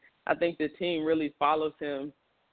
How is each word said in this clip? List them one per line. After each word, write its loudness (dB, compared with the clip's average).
I 0
think 0
the 0
team -2
really 2
follows 2
him, -6